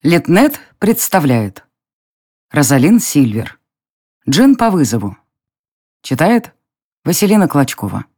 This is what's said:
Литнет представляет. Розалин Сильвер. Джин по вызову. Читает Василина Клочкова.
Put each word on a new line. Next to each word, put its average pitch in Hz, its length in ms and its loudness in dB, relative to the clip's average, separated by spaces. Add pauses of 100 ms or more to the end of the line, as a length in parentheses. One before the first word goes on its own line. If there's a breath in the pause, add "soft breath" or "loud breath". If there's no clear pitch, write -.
Литнет 170 560 2 (180)
представляет. 131 840 -2 (880)
Розалин 143 480 2
Сильвер. 117 580 -2 (720)
Джин 247 260 4
по 226 160 0
вызову. 113 460 -2 (880)
Читает 196 520 -2 (500)
Василина 196 440 0
Клочкова. - 560 -4 (140)